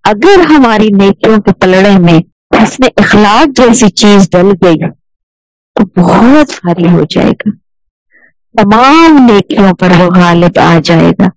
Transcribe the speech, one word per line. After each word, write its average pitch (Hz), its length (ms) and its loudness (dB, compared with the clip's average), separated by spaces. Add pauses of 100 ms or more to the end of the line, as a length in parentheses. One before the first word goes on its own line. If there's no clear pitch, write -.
اگر 277 360 0
ہماری 247 480 2
نیکیوں 202 540 0
کے 190 120 -2
پلڑے 190 460 0
میں 170 200 2 (440)
حسن 254 200 -4 (140)
اخلاق 214 580 0
جیسی 226 340 2
چیز 202 420 0
ڈل 180 160 0 (180)
گئی 165 240 -2 (840)
تو 190 260 -4
بہت 226 500 0 (120)
بھاری 170 260 -2
ہو 165 200 0
جائے - 220 -4
گا، - 180 -8 (1120)
تمام 269 680 2
نیکیوں 196 420 0
پر 185 260 -2
وہ 180 160 0
غالب 175 440 0
آ 165 240 0
جائے 165 280 0
گا 185 140 -2 (120)